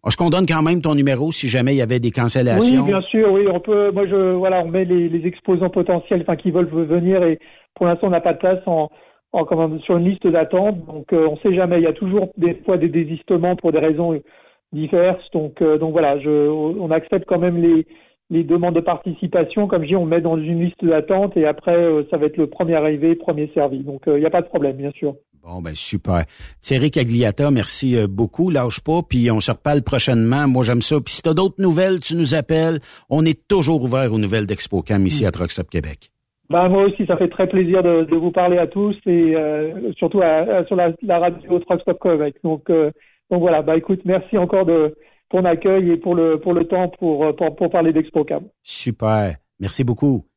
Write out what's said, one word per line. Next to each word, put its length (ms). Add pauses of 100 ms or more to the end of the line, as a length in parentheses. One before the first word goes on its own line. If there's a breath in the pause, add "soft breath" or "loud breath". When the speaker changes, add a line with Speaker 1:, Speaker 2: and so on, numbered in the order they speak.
Speaker 1:
est-ce 100
qu'on 140
donne 160
quand 160
même 180
ton 140
numéro 360
si 160
jamais 280
il 20
y 60
avait 180
des 100
cancellations ? 760
Speaker 2:
Oui, 60
bien 120
sûr, 300
oui, 100 (100)
on 80
peut, 320
moi, 160
je, 260
voilà, 300
on 60
met 160
les, 240
les 160
exposants 420
potentiels, 540
enfin, 140
qui 140
veulent 220
v-, 140
venir 360
et 160 (360 soft breath)
pour 100
l'instant, 220
on 40
n'a 120
pas 100
de 60
place 260
en, 240 (440 soft breath)
en, 120
comment, 260 (100)
sur 180
une 100
liste 180
d'attente. 600
Donc, 260
euh, 180
on 60 (100)
sait 80
jamais. 260
Il 40
y 20
a 60
toujours 460
des 160 (100)
fois 140
des 100
désistements 680
pour 160
des 60
raisons 400 (540 soft breath)
diverses. 520 (100)
Donc, 260
euh, 160
donc 160
voilà, 260
je, 300
on 420
accepte 380
quand 100
même 220
les, 260 (440 soft breath)
les 120
demandes 340
de 40
participation. 880
Comme 140
je 60
dis, 80
on 100
met 160
dans 160
une 260
liste 180
d'attente 540
et 100
après, 300
euh, 340
ça 60
va 80
être 140
le 80
premier 280
arrivé, 420
premier 360
servi. 320
Donc, 240
euh, 80
il 40
n'y 60
a 40
pas 100
de 80
problème, 300
bien 140
sûr. 220 (280)
Speaker 1:
Bon, 200
ben, 120
super. 500 (360 loud breath)
Thierry 300
Cagliata, 600
merci, 460
euh, 100
beaucoup. 440
Lâche 300
pas, 220
puis 280
on 100
se 100
reparle 300
prochainement. 680
Moi, 180
j'aime 180
ça. 180
Puis 140
si 80
t'as 100
d'autres 300
nouvelles, 380
tu 140
nous 200
appelles. 440 (300 loud breath)
On 160
est 240
toujours 340
ouvert 300
aux 60
nouvelles 280
d'ExpoCam 600
ici 180
Speaker 3:
Mm. 40
Speaker 1:
à 20
Truck 200
Stop 200
Québec. 400 (400)
Speaker 2:
Ben, 180
moi 160
aussi, 220
ça 100
fait 120
très 200
plaisir 340
de, 220
de 120
vous 160
parler 260
à 80
tous 280 (120)
et, 280
euh, 600
surtout 240
à, 380
à, 80
sur 100
la, 240
la 180
radio 420
Truck 200
Stop 220
Québec. 320 (100)
Donc, 240
euh, 220 (400 soft breath)
donc 100
voilà, 220
bah, 160
écoute, 260
merci 320
encore 300
de, 280 (360 soft breath)
pour 100
l'accueil 500
et 60
pour 180
le, 240
pour 140
le 140
temps 320
pour, 360
pour, 220
pour 140
parler 240
d'ExpoCam. 480 (200)
Speaker 1:
Super. 720 (220)
Merci 260
beaucoup. 420 (100)